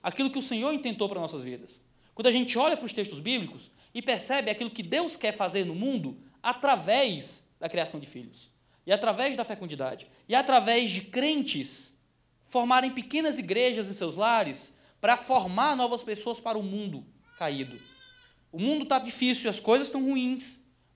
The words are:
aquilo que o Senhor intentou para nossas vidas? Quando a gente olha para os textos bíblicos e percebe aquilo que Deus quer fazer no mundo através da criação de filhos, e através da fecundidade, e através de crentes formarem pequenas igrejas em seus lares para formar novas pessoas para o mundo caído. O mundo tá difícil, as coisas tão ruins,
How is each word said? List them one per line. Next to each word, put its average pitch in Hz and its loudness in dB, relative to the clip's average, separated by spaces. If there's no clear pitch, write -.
aquilo 269 0
que 269 -6
o 269 -4
Senhor 254 -2
intentou 240 -2
para 185 -6
nossas 160 -6
vidas? 127 -12
Quando 226 2
a 240 8
gente 247 2
olha 311 4
para 247 -6
os - -6
textos 202 -4
bíblicos 190 -4
e 240 -8
percebe 247 0
aquilo 226 -4
que 220 -10
Deus 294 -2
quer 214 -2
fazer 190 0
no 160 -6
mundo 196 -2
através 226 0
da 165 -6
criação 160 -4
de 139 -14
filhos, - -18
e 175 2
através 226 0
da 233 -2
fecundidade, 147 -8
e 214 2
através 233 4
de 185 -4
crentes - -2
formarem 254 4
pequenas 285 -2
igrejas 214 0
em 202 -8
seus 165 -4
lares 208 0
para 233 6
formar 247 2
novas 240 0
pessoas 226 -6
para 226 -4
o 208 -4
mundo 196 -6
caído. 135 -4
O 165 -10
mundo 277 0
tá 269 4
difícil, 240 0
as 190 -4
coisas 262 4
tão 269 -2
ruins, 254 -2